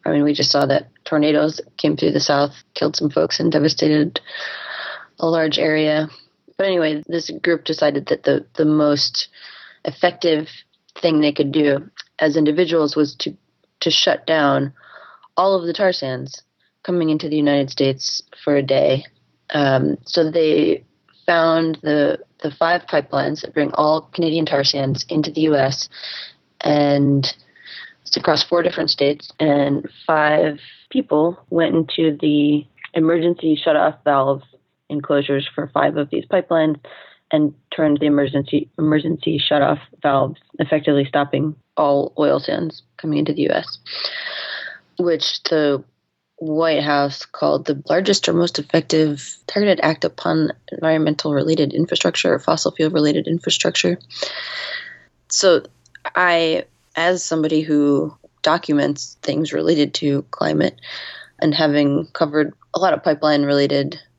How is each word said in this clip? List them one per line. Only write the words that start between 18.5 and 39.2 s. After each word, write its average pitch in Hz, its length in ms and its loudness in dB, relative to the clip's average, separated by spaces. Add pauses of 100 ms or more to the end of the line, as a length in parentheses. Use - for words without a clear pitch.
a 139 80 4
day. 135 420 2 (460)
Um, 143 540 2
so 160 260 0
they 160 540 2 (420)
found 165 560 2
the, 147 360 2 (240)
the 151 80 -4
five 170 320 0
pipelines 143 580 -2
that - 140 -12
bring - 180 0
all 156 300 2
Canadian 165 420 -2
tar 139 200 0
sands 135 440 -2
into 156 220 -2
the 156 120 -2
U 156 120 2
S, 135 340 0 (720)
and 143 720 2 (720)
it's - 100 -2
across 151 260 0
four 170 200 0
different 160 280 -2
states, 143 480 0
and 143 500 2 (180)
five 151 540 2 (300)
people 170 480 0 (120)
went 165 240 0
into 160 460 0
the 147 460 2 (280)
emergency 165 680 2
shutoff - 400 2
valve 139 400 2 (460)
enclosures 143 680 -2
for 143 200 -8
five 147 220 2
of 143 140 -4
these - 160 -4
pipelines 160 520 0 (520)
and 151 240 2 (200)
turned 147 260 2
the 151 60 0
emergency, 143 720 0
emergency 156 640 0